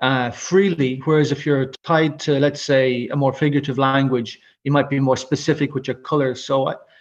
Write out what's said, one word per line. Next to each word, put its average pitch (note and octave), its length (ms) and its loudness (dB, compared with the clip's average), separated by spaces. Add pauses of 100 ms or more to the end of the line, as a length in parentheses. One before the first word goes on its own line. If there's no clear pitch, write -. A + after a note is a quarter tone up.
uh, C3 300 0
freely. D#3 760 0
Whereas D3+ 260 4
if C3+ 120 -6
you're C3+ 280 0 (100)
tied D#3 380 0
to, C#3+ 180 0
let's C#3+ 240 0
say, C3 460 0
a C#3+ 80 -4
more C3+ 160 2
figurative C#3+ 460 0
language, C3+ 600 0 (240)
you C#3 80 -2
might C#3+ 180 2
be C#3 120 0
more C3 160 2
specific - 580 -2
with C3+ 140 -6
your B2+ 80 -4
color. C3+ 400 -2
So C#3 320 -2
I, - 60 -4 (260)